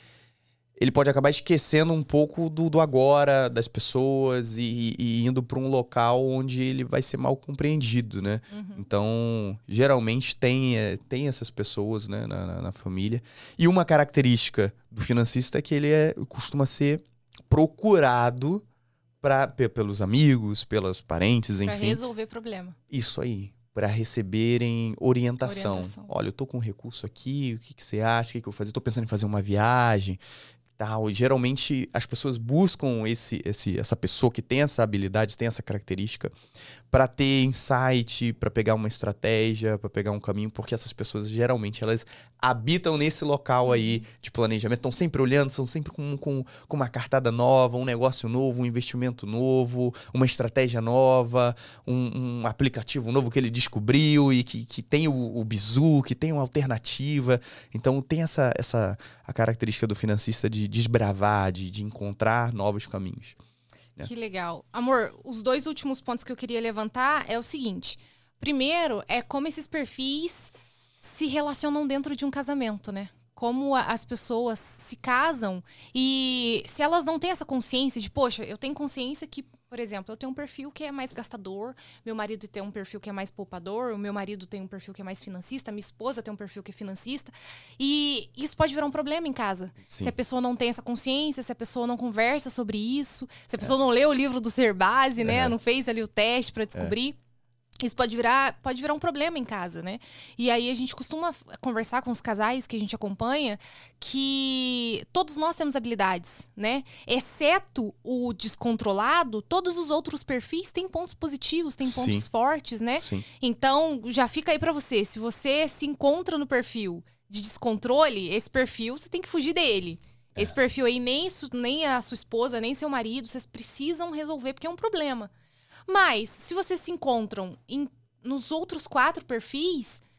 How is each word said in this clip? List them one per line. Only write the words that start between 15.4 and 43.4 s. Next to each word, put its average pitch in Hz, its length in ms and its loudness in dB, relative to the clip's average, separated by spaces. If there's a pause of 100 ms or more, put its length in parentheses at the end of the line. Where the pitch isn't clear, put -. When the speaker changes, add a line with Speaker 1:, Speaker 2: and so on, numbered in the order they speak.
Speaker 1:
é 143 40 0
que - 100 -8
ele 147 160 2
é, 156 260 6 (140)
costuma 139 380 -2
ser 143 340 2 (480)
procurado 147 1120 6 (600)
pra, 135 260 4
pe-, 120 220 2
pelos 104 340 -2
amigos, 113 640 4
pelos 95 360 -2
parentes, 101 580 2
Speaker 2:
Pra 101 180 0
Speaker 1:
enfim. - 100 -2
Speaker 2:
resolver 220 400 -2
problema. 202 480 -12 (160)
Speaker 1:
Isso 123 300 -2
aí. 101 320 -4 (200)
Pra 104 140 0
receberem 113 1120 0
orientação. 120 800 0
Speaker 2:
Orientação. 92 320 -8
Speaker 1:
"Olha, - 200 -2
eu 101 40 -4
tô 135 140 -8
com 127 120 -6
um - 20 -2
recurso 113 460 -8
aqui, 135 500 -4
o 113 40 -12
que - 120 -20
que - 120 -16
você 107 160 -4
acha? 117 300 2
O - 20 -12
que 120 100 -6
que - 60 -12
eu 104 40 -6
vou - 60 -20
fazer? 107 140 -6
Tô - 80 -6
pensando 117 240 -2
em 107 40 -4
fazer 107 160 0
uma 104 160 0
viagem", 104 800 2 (580)
tal. 110 320 -2
E 98 60 -2
geralmente 127 800 2
as 117 100 -2
pessoas 127 320 -4
buscam 123 720 2
esse, - 380 -2
esse, 101 320 -2
essa - 180 -2
pessoa - 360 2
que 110 100 -6
tem 135 200 2
essa 143 200 2
habilidade, 104 560 0
tem 117 100 -2
essa - 140 -4
característica, - 680 -6 (600)
pra 131 180 6
ter 135 360 4
insight, 127 880 2
pra - 160 -4
pegar 110 240 2
uma 110 120 -2
estratégia, 110 920 0
pra 101 100 -6
pegar 104 240 -2
um 104 80 -4
caminho, 104 300 -4
porque - 240 -8
essas - 180 -4
pessoas 107 380 -6
geralmente 113 520 0
elas 113 220 0 (340)
habitam 147 600 2
nesse 151 260 0
local 127 480 2